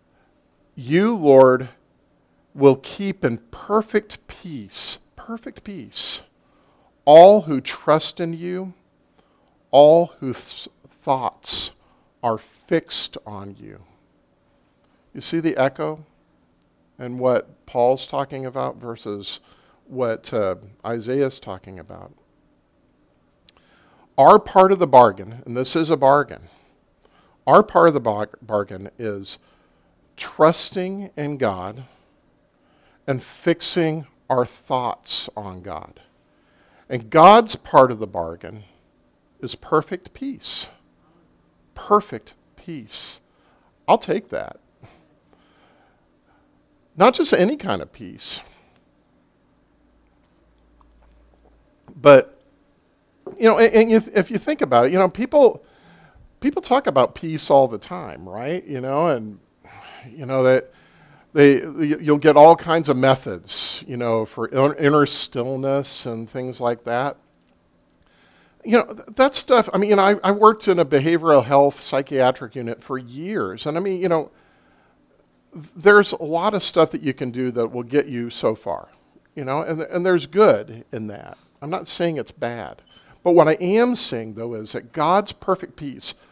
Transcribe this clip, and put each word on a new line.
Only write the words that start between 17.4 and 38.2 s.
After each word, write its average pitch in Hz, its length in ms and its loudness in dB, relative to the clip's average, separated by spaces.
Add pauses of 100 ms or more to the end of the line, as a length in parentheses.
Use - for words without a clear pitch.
Paul's 127 400 0
talking 139 400 -8
about 131 300 -10
versus 110 640 -12 (460)
what, 120 460 -8
uh, 101 220 -2 (320)
Isaiah's 123 520 -4
talking 95 400 -16
about? 90 340 -20 (2000)
Our 165 220 8
part 190 340 2
of 190 60 0
the 175 80 0
bargain, 117 580 4
and 120 100 -12
this 127 220 -4
is 160 140 -2
a 156 80 0
bargain, 135 500 0 (960)
our 165 160 6
part 170 260 2
of 156 60 2
the 139 60 -4
bar-, 107 300 -4 (100)
bargain 101 580 -8
is 101 400 -12 (800)
trusting 185 1000 -2
in 147 200 -8
God 107 460 -6 (1200)
and 131 160 -6
fixing 160 840 -4 (240)
our 127 160 0
thoughts - 920 -8
on 95 240 -14
God. 90 400 -16 (880)
And 117 220 -10
God's 202 460 6
part 131 340 4
of 113 80 -10
the 107 80 -10
bargain 92 580 -12 (760)